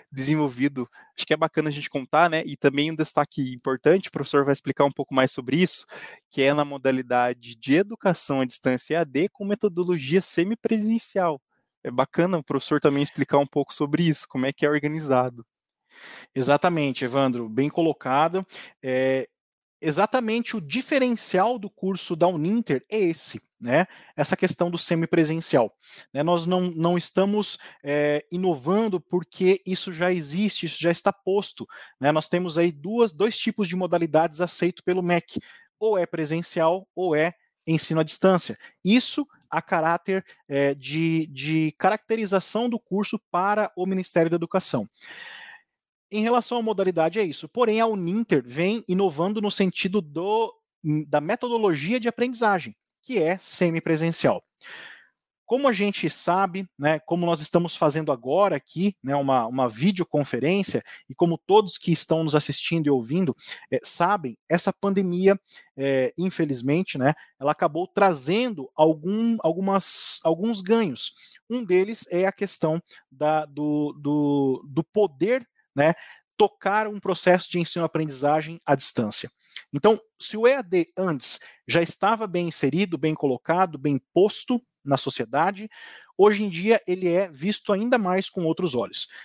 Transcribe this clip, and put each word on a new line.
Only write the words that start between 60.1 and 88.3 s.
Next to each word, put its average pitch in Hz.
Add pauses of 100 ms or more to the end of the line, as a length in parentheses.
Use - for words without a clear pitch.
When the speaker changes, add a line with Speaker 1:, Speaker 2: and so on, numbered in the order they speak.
Speaker 2:
e 139
como 170
todos 202
que -
estão 160
nos 151
assistindo 151
e 147
ouvindo, 135 (340)
é, 127
sabem, 175 (100)
essa 175
pandemia, 190 (380)
é, 135
infelizmente, 151
né, 135 (260)
ela 143
acabou 165
trazendo 185
algum, 185
algumas, 190
alguns 190
ganhos. 196 (380)
Um 247
deles 190
é 180
a 196
questão 170 (300)
da, 151
do, 147
do, 143
do 147
poder, 208 (300)
né, 151 (460)
tocar 208
um 208
processo 180
de 180
ensino-aprendizagem 156
à 147
distância. - (420)
Então, 208 (180)
se -
o 233
E 269
A 262
D 175
antes 175 (300)
já 165
estava 214
bem 175
inserido, 160
bem 156
colocado, 160
bem 135 (120)
posto 208 (220)
na 139
sociedade, 160 (480)
hoje 208
em 202
dia 190
ele 185
é 185
visto 170
ainda 233
mais 190
com 180